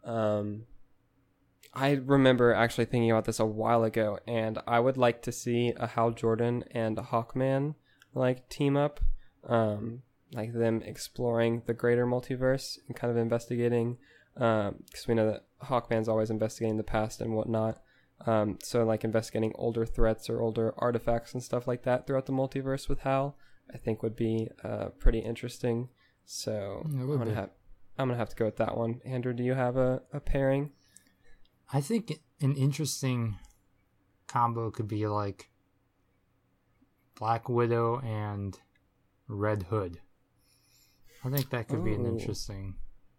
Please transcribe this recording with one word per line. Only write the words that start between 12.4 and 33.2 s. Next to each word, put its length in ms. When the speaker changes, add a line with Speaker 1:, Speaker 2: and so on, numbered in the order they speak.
Speaker 1:
and 100
kind 140
of 60
investigating, 840
um, 460
'cause 140
we 80
know 160
that 140
Hawkman's 440
always 220
investigating 480
the 40
past 380
and 160
whatnot. 460
Um, 360
so, 220
like, 200
investigating 520
older 280
threats 460
or 100
older 380
artifacts 560
and 80
stuff 240
like 160
that 240
throughout 200
the 60
multiverse 560
with 120
Hal, 360
I 60
think 240
would 140
be, 320
uh, 260
pretty 220
interesting. 680
So, 640
Speaker 2:
Yeah, 140
it 40
would 80
Speaker 1:
I'm 40
gonna 120
Speaker 2:
be. 60
Speaker 1:
have, 140
I'm 100
gonna 100
have 120
to 60
go 100
with 100
that 200
one. 280
Andrew, 280
do 100
you 120
have 220
a, 260
a 80
pairing? 520
Speaker 2:
I 80
think 400
an 160
interesting 800